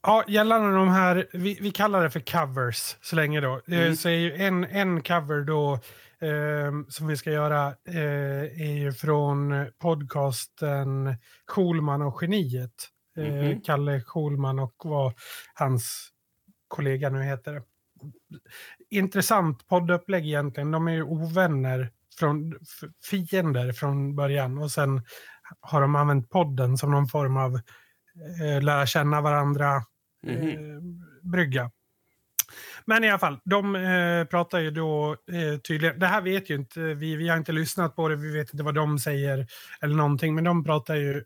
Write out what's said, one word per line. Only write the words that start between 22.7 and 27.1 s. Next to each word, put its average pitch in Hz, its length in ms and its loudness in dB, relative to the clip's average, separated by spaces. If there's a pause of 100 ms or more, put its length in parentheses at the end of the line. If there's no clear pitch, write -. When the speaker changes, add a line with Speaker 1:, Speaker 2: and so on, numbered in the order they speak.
Speaker 1:
fiender 160 600 0
från 139 440 -2
början 139 420 0
och 147 120 -4
sen 135 320 0 (580)
har 147 200 0
de 139 160 4
använt 143 340 2
podden 131 480 2
som 143 120 0
någon 143 180 4
form 135 280 0